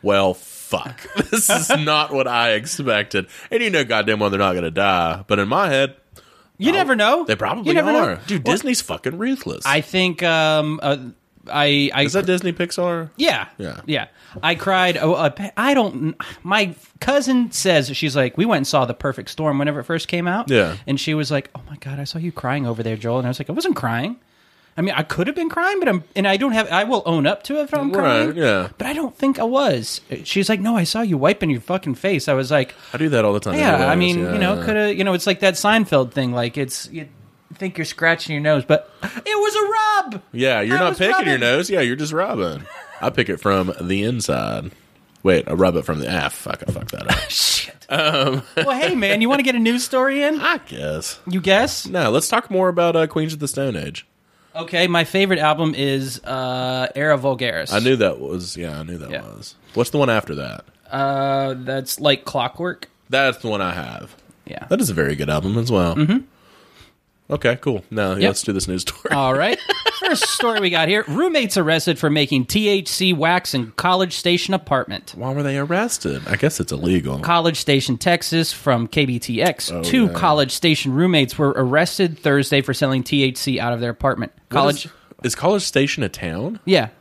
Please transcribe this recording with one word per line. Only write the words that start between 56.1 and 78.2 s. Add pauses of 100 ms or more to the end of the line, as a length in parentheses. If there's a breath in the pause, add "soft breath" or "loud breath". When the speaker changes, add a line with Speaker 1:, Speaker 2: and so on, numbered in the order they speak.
Speaker 2:
uh,
Era
Vulgaris.
Speaker 1:
I
knew
that
was,
yeah,
I
knew
that
Speaker 2:
Yeah.
Speaker 1:
was. (200)
What's
the
one
after
that? (260)
Speaker 2:
Uh,
that's
Like
Clockwork. (200)
Speaker 1:
That's
the
one
I
have. (320)
Speaker 2:
Yeah.
Speaker 1:
That
is
a
very
good
album
as
well.
Speaker 2:
Mm-hmm. (1120 soft breath)
Speaker 1:
Okay,
cool.
Now,
yeah,
Speaker 2:
Yep.
Speaker 1:
let's
do
this
news
story.
Speaker 2:
All
right. (220)
Speaker 1:
<laughs>
Speaker 2:
First
story
we
got
here.
Roommates
arrested
for
making
T
H
C
wax
in
College
Station
apartment.
Speaker 1:
Why
were
they
arrested?
I
guess
it's
illegal.
Speaker 2:
College
Station,
Texas,